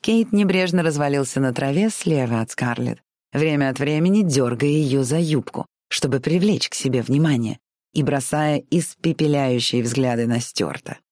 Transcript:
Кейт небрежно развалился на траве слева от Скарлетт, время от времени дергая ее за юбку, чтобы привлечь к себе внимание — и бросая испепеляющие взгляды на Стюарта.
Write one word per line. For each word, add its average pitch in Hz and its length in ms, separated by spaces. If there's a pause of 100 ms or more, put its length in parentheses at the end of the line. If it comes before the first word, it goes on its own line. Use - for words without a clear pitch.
Кейт 226 300
небрежно 185 500
развалился 143 580
на 135 140
траве 139 360
слева 127 520
от 113 100
Скарлетт, 120 500 (320)
время 143 360
от 135 100
времени 165 440
дергая 131 460
ее 139 340
за 143 160
юбку, 156 460 (240)
чтобы 135 300
привлечь 180 500
к - 40
себе 127 280
внимание — 123 580 (340)
и 151 100
бросая 147 680
испепеляющие 143 1120
взгляды 120 440
на 120 120
Стюарта. - 580 (140)